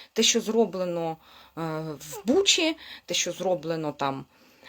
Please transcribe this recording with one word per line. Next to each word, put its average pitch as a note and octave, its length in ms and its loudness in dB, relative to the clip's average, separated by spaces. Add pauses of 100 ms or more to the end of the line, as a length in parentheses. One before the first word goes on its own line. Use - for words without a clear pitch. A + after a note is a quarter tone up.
(140)
те, A3 100 2
що A3+ 180 4
зроблено, F3+ 760 0 (400)
е, D#3+ 40 -6 (380)
в - 260 -12
Бучі, D#4+ 520 4 (280)
те, - 80 -6
що F3 180 0
зроблено E3 600 -2
там C#3 340 -4 (440)